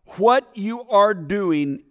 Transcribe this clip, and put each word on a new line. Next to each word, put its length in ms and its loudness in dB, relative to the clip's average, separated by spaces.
'What 380 2
you 340 -10
are 240 4
doing 760 -4